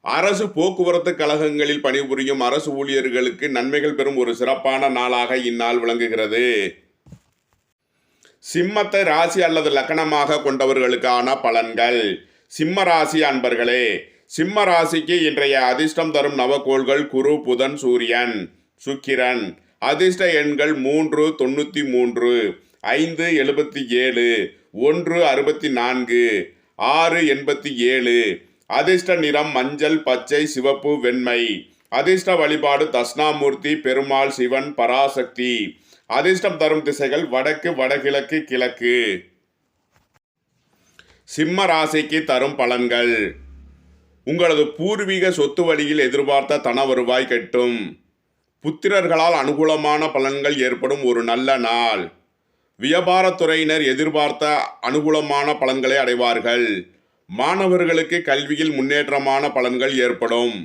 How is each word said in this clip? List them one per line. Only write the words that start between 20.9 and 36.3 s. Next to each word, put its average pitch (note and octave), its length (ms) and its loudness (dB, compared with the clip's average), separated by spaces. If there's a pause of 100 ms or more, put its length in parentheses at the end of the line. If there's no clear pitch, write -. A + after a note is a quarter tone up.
தொண்ணூத்தி C#3+ 500 -2
மூன்று, A#2+ 440 2 (480)
ஐந்து, D#3+ 520 -2
எழுபத்தி C#3 560 0
ஏழு, A#2+ 680 0 (160)
ஒன்று, D#3+ 540 2
அறுபத்தி D3+ 440 0
நான்கு, A#2+ 840 0 (200)
ஆறு, D#3+ 440 2
எண்பத்தி C#3+ 560 -2
ஏழு. A#2+ 720 2 (180)
அதிர்ஷ்ட F3 480 2
நிறம் D3+ 360 0
மஞ்சள், D3 520 0
பச்சை, D3 440 0
சிவப்பு, C#3 540 0
வெண்மை. B2 420 0 (460)
அதிர்ஷ்ட F3+ 480 2
வழிபாடு D3+ 480 2
தட்சிணாமூர்த்தி, C#3+ 960 0
பெருமாள், C3+ 500 0
சிவன், C3+ 440 -2
பராசக்தி. B2 800 0 (560)
அதிர்ஷ்டம் F3 460 0